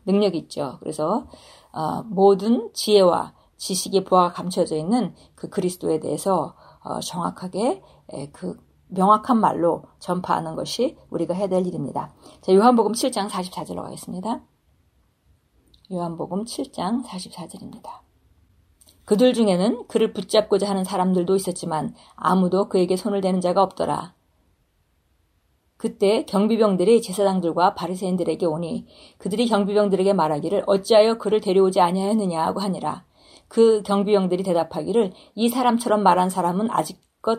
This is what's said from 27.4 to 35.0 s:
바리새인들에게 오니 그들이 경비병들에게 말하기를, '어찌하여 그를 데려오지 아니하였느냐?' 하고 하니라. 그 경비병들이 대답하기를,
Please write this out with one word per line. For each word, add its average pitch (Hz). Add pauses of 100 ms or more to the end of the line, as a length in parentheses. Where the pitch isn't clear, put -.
바리새인들에게 180
오니 160 (320)
그들이 214
경비병들에게 202
말하기를, 160
'어찌하여 214
그를 214
데려오지 190
아니하였느냐?' 185
하고 190
하니라. 170 (440)
그 226
경비병들이 196
대답하기를, 180 (220)